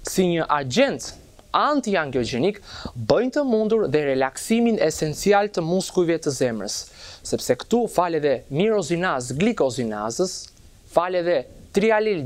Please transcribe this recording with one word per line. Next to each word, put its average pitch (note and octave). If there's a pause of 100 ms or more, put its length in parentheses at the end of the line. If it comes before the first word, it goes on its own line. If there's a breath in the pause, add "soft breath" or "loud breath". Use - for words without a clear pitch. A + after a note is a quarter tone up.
si -
një E3+
agent D3 (440)
antiangiogenik, F3 (340 loud breath)
bëjnë F3
të D4
mundur A3
dhe D3+
relaksimin G#3+
esencial G3
të F#3+
muskujve E3+
të D3+
zemrës, A2 (460 loud breath)
sepse -
këtu A#3
fal E3+
edhe C#3+ (120)
mirozinaz E3+
glikozinazës, B2+ (580)
fal F3+
edhe E3+ (280)
trialil G#3+